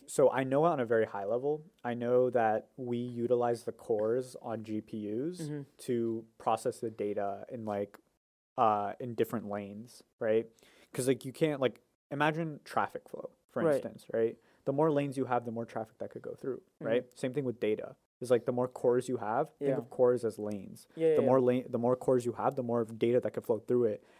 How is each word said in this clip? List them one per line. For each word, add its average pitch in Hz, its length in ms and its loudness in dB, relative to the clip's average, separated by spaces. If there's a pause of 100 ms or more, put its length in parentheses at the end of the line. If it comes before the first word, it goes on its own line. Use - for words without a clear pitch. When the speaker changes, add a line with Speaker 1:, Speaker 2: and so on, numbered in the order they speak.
Speaker 1:
so 127 240 4
I 131 120 0
know 135 200 2
on 165 160 2
a 123 60 0
very 113 200 4
high 101 200 -6
level, 139 360 -2 (220)
I 120 100 -2
know 123 380 2
that 113 460 2
we 123 200 -4
utilize 120 680 0
the 113 80 -8
cores 117 680 -2
on 113 220 -6
G 107 180 -4
P 107 300 -8
Us 147 300 -6
Speaker 2:
Mm-hmm. 147 200 -8 (200)
Speaker 1:
to 113 440 -2 (140)
process 113 400 -2
the 117 100 -4
data 104 600 -4
in, 117 160 -10
like, 101 320 -4 (600)
uh, 104 420 2
in 123 140 -8
different 110 360 -2
lanes, 104 520 -10 (180)
right? 113 280 2 (440)
'Cause, 127 160 -4
like, 131 180 0
you 131 60 -10
can't, 147 300 0
like, 120 180 0 (300)
imagine 151 540 -2
traffic - 440 -4
flow, - 220 -12 (220)
for - 100 -4
Speaker 2:
Right. 160 140 4
Speaker 1:
instance, - 360 -8
right? 113 240 2 (280)
The 139 100 -2
more 156 180 4
lanes 143 240 0
you 131 100 -2
have, 123 200 -2
the 117 60 -8
more 113 140 -6
traffic - 340 -10
that 101 100 -10
could 123 140 -16
go - 100 -10
through, 131 240 -8 (240)
Speaker 2:
Mm-hmm. - 60 -8
Speaker 1:
right? 120 260 0
Same 127 200 -6
thing 143 120 -2
with 117 140 -4
data. 107 360 -2 (260)
It's 123 100 0
like 117 140 4
the 127 80 -2
more 123 160 0
cores 123 400 0
you 123 80 -2
have, 113 320 -2 (100)
think 143 120 0
Speaker 2:
Yeah. 131 60 0
Speaker 1:
of 120 120 -8
cores 123 340 2
as 107 160 -2
lanes. 104 560 -8
Speaker 2:
Yeah, 160 220 4
Speaker 1:
The - 40 4
Speaker 2:
yeah, 135 60 6
Speaker 1:
more 131 100 6
Speaker 2:
yeah. 127 80 6
Speaker 1:
lane, 123 240 2
the 120 80 -2
more 120 200 2
cores 127 280 2
you 120 60 -2
have, 120 240 0
the 131 80 -4
more 117 220 0
data 117 340 2
that 107 140 -2
could 110 100 -6
flow 110 160 0
through 123 240 2
it. 107 200 0 (160)